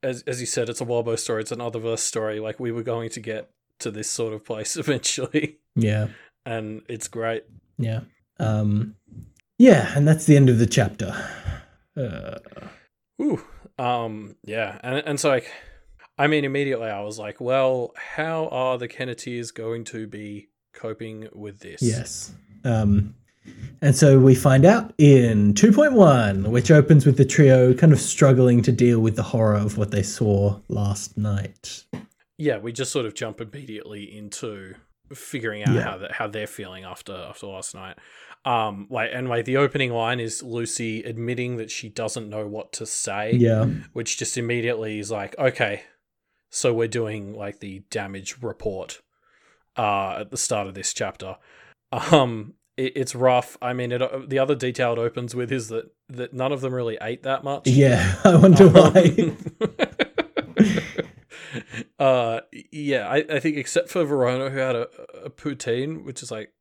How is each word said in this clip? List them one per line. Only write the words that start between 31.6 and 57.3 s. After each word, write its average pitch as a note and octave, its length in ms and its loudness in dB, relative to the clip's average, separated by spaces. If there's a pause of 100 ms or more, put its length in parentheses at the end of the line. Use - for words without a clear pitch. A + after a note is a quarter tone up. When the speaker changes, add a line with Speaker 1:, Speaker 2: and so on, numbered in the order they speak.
Speaker 1:
Yeah, C#3+ 220 -4
we A2+ 140 -10
just B2+ 200 -8
sort B2+ 140 -4
of G#2 80 -10
jump A2 260 -12
immediately G#2+ 640 -16 (120)
into G2+ 580 -14 (400)
figuring A2 500 -10
out B2+ 100 -2
Speaker 2:
Yeah. A#2 80 -2
Speaker 1:
how G#2 160 -8
that, F#2+ 140 -14
how A2+ 160 -8
they're G#2 180 -10
feeling F#2+ 380 -16
after, F#2 300 -18
after F2+ 320 -18
last F#2+ 280 -14
night. F#2+ 220 -18 (480)
Um, A2 460 -4
like, A#2 220 -6
and, B2+ 160 -8
like, A#2 180 -4
the B2+ 100 -2
opening C3+ 360 0
line A#2 280 -4
is A2+ 220 -10
Lucy A2+ 600 -8
admitting A#2+ 540 -8
that A2 140 -10
she - 180 -12
doesn't A2 400 -8
know G#2+ 180 -10
what G#2 280 -12
to A#2 120 -12
say, G#2+ 460 -6
Speaker 2:
Yeah. A2+ 340 4 (280)
Speaker 1:
which A#2 240 -6
just - 200 -8
immediately A#2 600 -6
is G2+ 120 -10
like, G2+ 280 -8
"Okay, B2 440 -2 (680)
so - 240 -2
we're A#2 140 -2
doing, G#2+ 460 -8
like, G2+ 260 -14
the G2 300 -16
damage G2 520 -12
report, G2 580 -10 (760)
uh, G2 440 -2
at G#2 100 -12
the - 60 -12
start G#2 300 -4
of F#2+ 80 -16
this F#2+ 180 -8
chapter." F#2+ 440 -10 (540)
Um, A#2+ 640 2 (220)
it, C3 180 -4
it's C3 200 -6
rough. B2 460 0
I B2 120 -6
mean, B2 200 -6
it, B2 80 -4
uh, C3 260 -6
the C3+ 120 -4
other C3+ 160 0
detail B2 380 -4
it A#2 60 -4
opens A#2 360 -6
with B2 160 -6
is A#2+ 180 -6
that, A2+ 180 -8 (240)
that B2 240 -12
none C3 180 -4
of C3 80 -6
them C3 140 -6
really A#2 280 -6
ate A#2 220 -10
that C3+ 200 -4